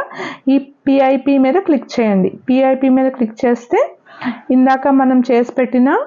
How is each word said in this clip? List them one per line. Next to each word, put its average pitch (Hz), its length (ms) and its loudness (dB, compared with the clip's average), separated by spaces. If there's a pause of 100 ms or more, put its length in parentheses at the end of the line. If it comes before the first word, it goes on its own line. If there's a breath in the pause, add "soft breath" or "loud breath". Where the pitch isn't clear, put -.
(540 loud breath)
ఈ - 20 4 (300)
పిఐపి 269 480 2 (100)
మీద 269 120 0 (120)
క్లిక్ 285 260 -2
చేయండి. 202 360 0 (180)
పిఐపి 262 480 0
మీద 262 200 0
క్లిక్ 220 180 -4 (100)
చేస్తే 240 340 -2 (800 loud breath)
ఇందాక 269 320 2 (120)
మనం 262 180 2 (120)
చేసి 240 280 0
పెట్టిన 254 300 0 (180)